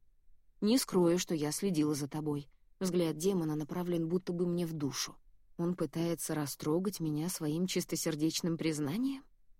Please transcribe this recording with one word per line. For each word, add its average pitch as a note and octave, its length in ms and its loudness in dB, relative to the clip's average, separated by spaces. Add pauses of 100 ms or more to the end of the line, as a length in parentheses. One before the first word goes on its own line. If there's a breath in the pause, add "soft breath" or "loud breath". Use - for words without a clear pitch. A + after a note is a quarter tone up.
(600)
Не A3 180 4
скрою, F3 400 4
что F3+ 160 -2
я D3+ 160 0
следила D3+ 440 2
за C#3+ 120 -2
тобой. D3 420 -4 (300)
Взгляд E3+ 380 2
демона D#3+ 400 2
направлен E3+ 520 -2
будто F#3 240 -2
бы F3 140 0
мне F3 180 0
в D#3+ 100 -6
душу. C#3+ 420 -4 (420)
Он F3 160 0
пытается E3 600 -2
растрогать D3+ 680 -2
меня D#3 280 -2
своим E3 380 0
чистосердечным E3 920 0
признанием? D#3+ 680 -2 (360)